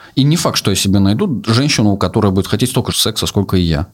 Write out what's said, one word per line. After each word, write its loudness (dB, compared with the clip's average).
И 2
не 4
факт, -2
что 0
я 0
себе 0
найду 0
женщину, 2
которая 0
будет 0
хотеть -2
столько -2
же -4
секса, -4
сколько -2
и 2
я. 0